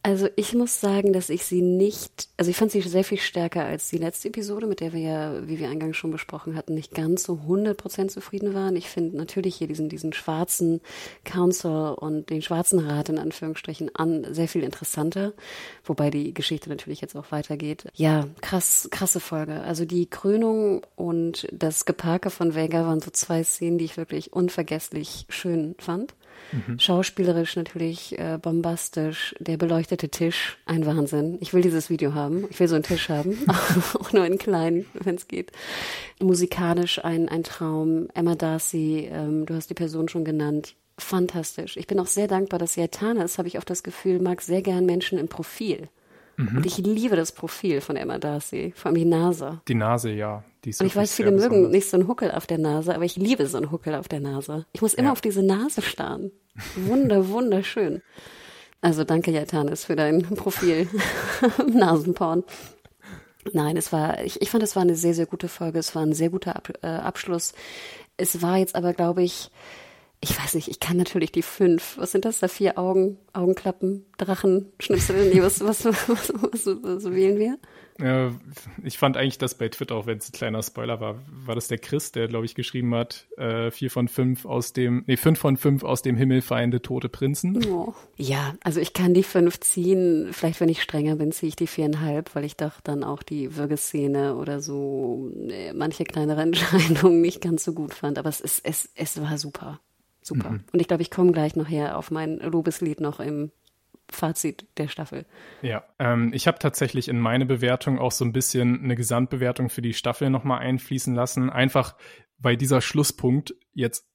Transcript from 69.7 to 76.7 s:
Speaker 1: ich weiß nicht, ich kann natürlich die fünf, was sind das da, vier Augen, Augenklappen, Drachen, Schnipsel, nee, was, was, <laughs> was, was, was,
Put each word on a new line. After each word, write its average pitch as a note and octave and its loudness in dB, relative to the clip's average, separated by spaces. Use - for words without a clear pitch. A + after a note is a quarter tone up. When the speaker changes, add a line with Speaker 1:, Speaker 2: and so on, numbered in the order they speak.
Speaker 1:
ich - -2
weiß C#3+ -4
nicht, D#3+ -2
ich - -12
kann F3 0
natürlich F3 2
die E3+ 2
fünf, - 2
was - -4
sind G3 2
das A3 0
da, F#3 2
vier G3 2
Augen, F#3+ 2
Augenklappen, F#3 0
Drachen, F#3+ 2
Schnipsel, F#3+ 4
nee, F#3 10
was, G3 4
was, G#3 0
<laughs> - -
was, A3+ 2
was, - 0
was, A3+ -2